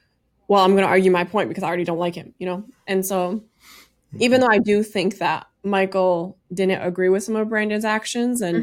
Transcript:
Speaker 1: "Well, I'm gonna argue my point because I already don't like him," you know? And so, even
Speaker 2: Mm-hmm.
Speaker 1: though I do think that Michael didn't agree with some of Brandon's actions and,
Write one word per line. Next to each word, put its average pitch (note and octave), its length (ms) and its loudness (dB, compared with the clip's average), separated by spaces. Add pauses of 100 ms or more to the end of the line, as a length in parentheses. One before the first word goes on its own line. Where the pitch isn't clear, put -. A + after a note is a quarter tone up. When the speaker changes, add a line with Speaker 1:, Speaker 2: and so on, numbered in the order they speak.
(460)
Speaker 1:
"Well, G3+ 180 4
I'm F#3+ 120 6
gonna G3 100 4
argue F#3+ 240 4
my F3+ 140 2
point F#3 240 -2
because F#3 160 -8
I - 40 -2
already F3 160 -2
don't E3+ 140 -4
like F3 160 -4
him," C#3+ 240 -16
you F3+ 80 -8
know? F#3 180 -8 (220)
And F#3+ 180 -2
so, F#3+ 380 -4 (760)
even B3 200 4
Speaker 2:
Mm-hmm. B3 80 2
Speaker 1:
though A3 60 4
I G3+ 40 4
do G#3 260 2
think G3 340 -4
that D#3+ 280 -4 (180)
Michael F#3+ 720 0 (180)
didn't F#3+ 280 0
agree F#3 260 -2
with F#3+ 160 2
some A3 100 -4
of A3 140 -2
Brandon's G#3+ 360 -2
actions A#3+ 580 -2
and, E3+ 200 -2